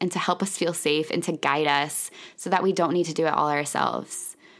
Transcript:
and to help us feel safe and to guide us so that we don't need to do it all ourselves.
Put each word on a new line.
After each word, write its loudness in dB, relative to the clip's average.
and -2
to -4
help 0
us -2
feel 0
safe 0
and 0
to -2
guide 0
us 0
so -8
that 2
we 4
don't 2
need 4
to -6
do 2
it 2
all 2
ourselves. -2